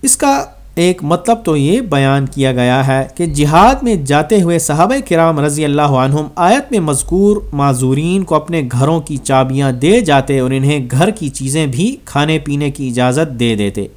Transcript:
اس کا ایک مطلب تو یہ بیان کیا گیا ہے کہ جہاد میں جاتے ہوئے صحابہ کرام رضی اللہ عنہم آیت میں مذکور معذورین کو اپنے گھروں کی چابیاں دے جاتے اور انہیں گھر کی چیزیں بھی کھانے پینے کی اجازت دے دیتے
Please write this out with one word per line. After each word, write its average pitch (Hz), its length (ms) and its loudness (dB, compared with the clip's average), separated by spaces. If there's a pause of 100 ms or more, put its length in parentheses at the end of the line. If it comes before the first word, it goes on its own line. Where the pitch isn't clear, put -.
اس - 160 -2
کا 277 280 0 (300)
ایک 180 280 0
مطلب 175 420 0
تو 156 120 0
یہ 160 240 2
بیان 139 440 0
کیا 131 260 -2
گیا 123 360 2
ہے 135 280 0
کہ - 100 -4
جہاد 156 560 4
میں 233 140 0
جاتے 151 460 2
ہوئے 170 180 2
صحابہ 170 360 0 (140)
کرام 165 300 2
رضی 147 260 -2
اللہ 147 160 0
عنہم 139 540 2
آیت 226 360 0
میں 226 80 0
مذکور 185 580 0 (160)
معذورین 143 720 0
کو 165 120 -2
اپنے 156 260 -2 (100)
گھروں 156 300 0
کی 151 160 -8
چابیاں 135 540 0
دے 147 280 2
جاتے 143 400 2
اور 127 120 0
انہیں 135 400 0
گھر 156 180 2
کی 185 200 -6
چیزیں 139 380 -4
بھی 175 380 -2
کھانے 156 340 0
پینے 143 320 -4
کی 139 160 -8
اجازت 127 520 -2
دے 117 160 0
دیتے 101 420 -4